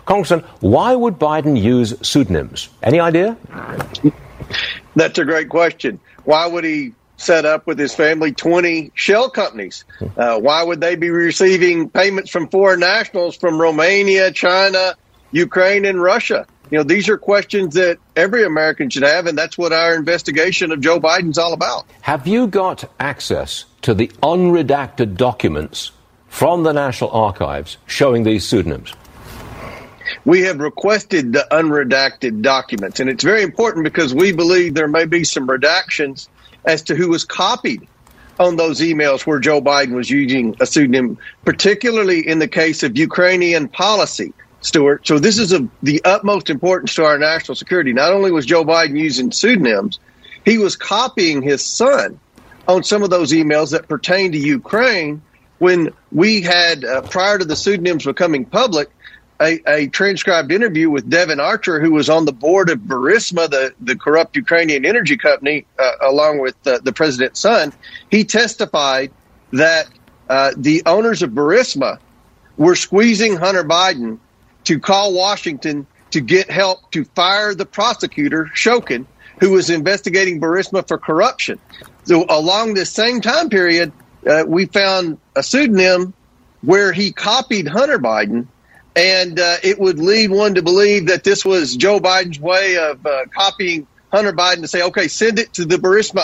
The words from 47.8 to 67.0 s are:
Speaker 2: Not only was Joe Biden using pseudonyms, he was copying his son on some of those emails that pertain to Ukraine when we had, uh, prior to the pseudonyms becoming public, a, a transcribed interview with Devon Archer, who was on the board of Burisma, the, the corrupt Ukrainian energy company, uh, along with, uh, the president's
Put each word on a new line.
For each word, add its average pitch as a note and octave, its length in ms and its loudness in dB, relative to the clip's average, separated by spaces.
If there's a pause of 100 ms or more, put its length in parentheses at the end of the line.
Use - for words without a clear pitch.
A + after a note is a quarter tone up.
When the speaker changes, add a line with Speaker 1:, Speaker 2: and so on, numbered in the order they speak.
Speaker 2:
Not D3+ 200 2
only G3 180 2
was D3+ 140 0
Joe E3 180 2
Biden D#3 340 0
using C3 340 -2
pseudonyms, C3+ 680 0 (460)
he A3 140 4
was F#3+ 160 0
copying F3+ 680 -2
his C3+ 240 -2
son A3+ 540 0 (480)
on F3+ 160 2
some G#3 200 0
of G3 60 -2
those E3 240 2
emails D3+ 380 2
that - 180 -4
pertain F3 420 -2
to D#3 60 -4
Ukraine D3+ 840 -2 (340)
when F3 320 2 (220)
we G3+ 300 2
had, E3+ 440 0
uh, B2+ 160 -4
prior F#3+ 380 -2
to F3 60 -2
the D3+ 100 -4
pseudonyms F3 500 -2
becoming C#3+ 400 -2
public, F#3+ 440 -2 (500)
a, D#3+ 280 0
a D3 200 0
transcribed E3+ 640 -2
interview E3+ 400 0
with B2 180 -4
Devon D#3+ 300 0
Archer, F3 400 -2
who E3 120 2
was D3 180 2
on D#3+ 160 4
the C#3+ 60 0
board E3+ 380 2
of C#3 100 -2
Burisma, D#3 720 0
the, C3 300 -2
the B2 160 -4
corrupt D#3 400 0
Ukrainian D3+ 500 0
energy E3+ 320 0
company, C#3+ 480 0 (140)
uh, B2+ 120 2 (100)
along D3 380 2
with, C3 160 -4 (120)
uh, B2 160 0
the B2+ 100 -2
president's C3 460 -2